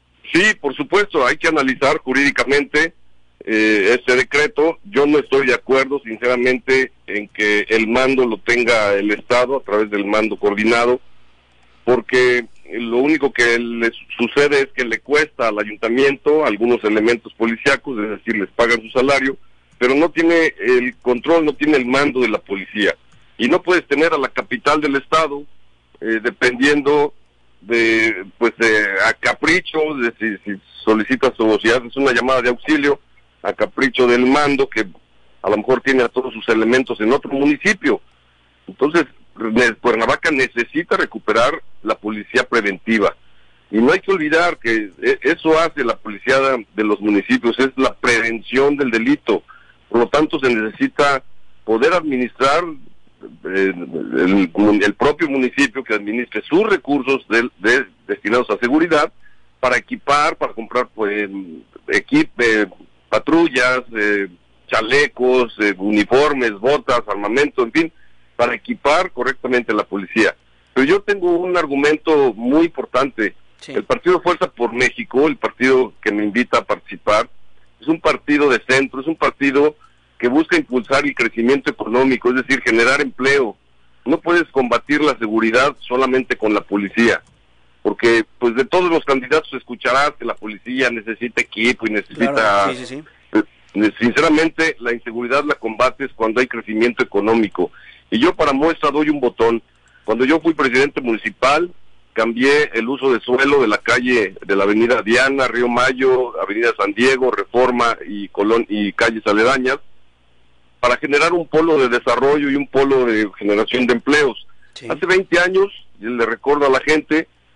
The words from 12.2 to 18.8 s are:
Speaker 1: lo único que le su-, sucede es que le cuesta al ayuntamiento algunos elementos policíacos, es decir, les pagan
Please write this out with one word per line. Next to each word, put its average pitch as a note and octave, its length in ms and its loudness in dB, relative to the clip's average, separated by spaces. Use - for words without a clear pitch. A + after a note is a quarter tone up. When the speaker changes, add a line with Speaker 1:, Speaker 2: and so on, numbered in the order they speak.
Speaker 1:
lo A#2 300 -4
único C#3 340 2
que A#2 260 2
le A#2 320 -2
su-, - 360 -8
sucede C#3+ 360 2
es C3+ 120 -4
que C3 100 -4
le A2 160 -6
cuesta C#3+ 480 -2
al G#2 100 -4
ayuntamiento C3 840 0
algunos A#2 380 0
elementos A2 520 0
policíacos, A#2 640 -2
es G#2+ 120 -4
decir, A2 280 -6
les F#2+ 120 -4
pagan A#2 300 0